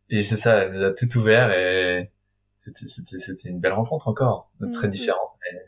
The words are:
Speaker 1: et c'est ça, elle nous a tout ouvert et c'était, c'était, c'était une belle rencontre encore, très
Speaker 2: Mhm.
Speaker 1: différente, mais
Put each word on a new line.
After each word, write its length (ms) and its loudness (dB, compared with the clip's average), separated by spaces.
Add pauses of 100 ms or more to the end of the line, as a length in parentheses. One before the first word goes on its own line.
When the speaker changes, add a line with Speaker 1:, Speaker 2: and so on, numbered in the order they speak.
(100)
Speaker 1:
et 120 2
c'est 140 0
ça, 280 4
elle 80 -4
nous 100 -4
a 100 2
tout 260 0
ouvert 340 6
et 580 0 (500)
c'était, 260 -14
c'était, 320 -12
c'était 320 -10
une 100 -8
belle 120 0
rencontre 360 -2
encore, 420 0 (220)
très 140 -4
Speaker 2:
Mhm. 60 0
Speaker 1:
différente, 380 -2 (120)
mais 260 -12